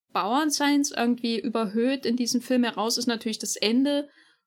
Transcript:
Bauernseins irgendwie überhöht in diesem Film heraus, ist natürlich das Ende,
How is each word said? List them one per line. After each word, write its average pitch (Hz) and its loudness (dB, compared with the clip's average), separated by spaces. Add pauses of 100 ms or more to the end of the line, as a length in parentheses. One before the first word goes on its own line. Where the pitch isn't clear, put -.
(120)
Bauernseins 285 2
irgendwie 233 0
überhöht 233 0
in 233 2
diesem 240 0
Film 247 2
heraus, 220 -2
ist 240 -2
natürlich 226 -2
das - -6
Ende, 285 2 (380)